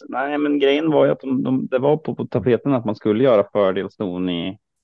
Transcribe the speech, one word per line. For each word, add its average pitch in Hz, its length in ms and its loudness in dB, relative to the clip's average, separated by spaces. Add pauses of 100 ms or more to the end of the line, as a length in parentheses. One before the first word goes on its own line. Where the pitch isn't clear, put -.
Nej, 139 280 -4
men 147 220 0
grejen 143 320 2
var 139 140 4
ju 147 60 2
att - 80 -2
de, 131 240 -2
de, 131 240 -2
det 127 120 -2
var 147 180 2
på, 131 180 -6
på 120 100 -4
tapeten 123 480 0
att 117 120 -2
man 107 100 -4
skulle 107 280 0
göra 120 280 4
fördelston 95 800 -2
i 90 280 -6 (260)